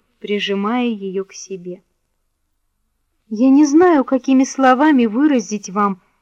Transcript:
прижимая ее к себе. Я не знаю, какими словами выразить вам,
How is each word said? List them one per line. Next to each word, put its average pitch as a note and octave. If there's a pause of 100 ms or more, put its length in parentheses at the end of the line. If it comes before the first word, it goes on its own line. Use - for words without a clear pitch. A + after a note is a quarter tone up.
(200)
прижимая G#3
ее G3
к -
себе. F3+ (1500)
Я A3
не C#4+
знаю, D#4
какими C4
словами C4
выразить A3
вам, G3 (200)